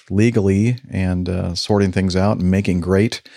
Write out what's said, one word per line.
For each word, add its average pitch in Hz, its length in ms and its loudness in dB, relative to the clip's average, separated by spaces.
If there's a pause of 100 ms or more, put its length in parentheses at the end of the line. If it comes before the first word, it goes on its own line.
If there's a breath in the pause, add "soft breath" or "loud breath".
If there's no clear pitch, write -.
(100)
legally 107 680 2 (140)
and, 90 380 -2
uh, 90 280 -4
sorting 101 340 0
things 95 240 0
out 101 240 2
and 90 120 0
making 95 320 0
great 95 380 0 (160 loud breath)